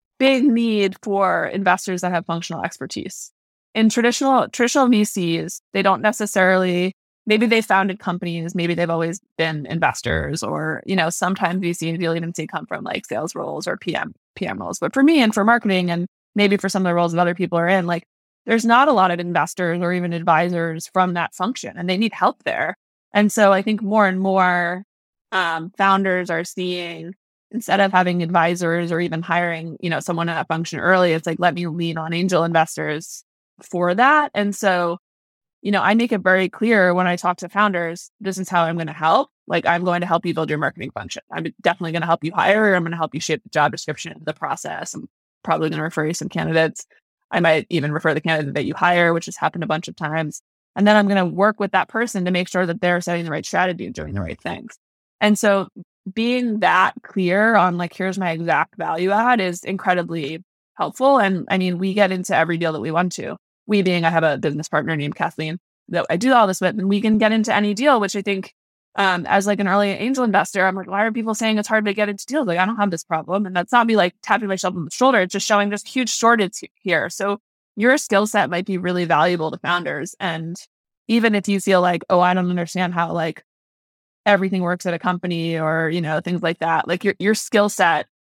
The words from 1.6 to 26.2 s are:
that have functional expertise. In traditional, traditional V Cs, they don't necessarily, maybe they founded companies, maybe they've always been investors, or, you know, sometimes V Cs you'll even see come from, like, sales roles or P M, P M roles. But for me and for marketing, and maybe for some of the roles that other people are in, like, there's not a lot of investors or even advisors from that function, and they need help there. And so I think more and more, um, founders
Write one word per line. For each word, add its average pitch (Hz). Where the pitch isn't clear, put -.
that 180
have 170
functional 165
expertise. -
In 220
traditional, 240
traditional 254
V 214
Cs, 165
they 196
don't 190
necessarily, 185
maybe 220
they 226
founded 190
companies, 170
maybe 170
they've 165
always 165
been 156
investors, 135
or, 156
you 190
know, 170
sometimes 185
V 175
Cs 165
you'll 165
even 170
see 160
come 160
from, -
like, -
sales 151
roles 147
or -
P -
M, -
P 185
M -
roles. -
But -
for 269
me 302
and 220
for 202
marketing, 202
and 175
maybe 202
for 196
some 190
of 180
the 175
roles 170
that 165
other 175
people 175
are 170
in, 185
like, 170
there's 226
not 247
a 294
lot 185
of 175
investors 175
or 175
even 175
advisors 170
from 180
that 170
function, -
and 175
they 185
need 214
help -
there. -
And 208
so 202
I 196
think 214
more 208
and 185
more, 180
um, 170
founders 190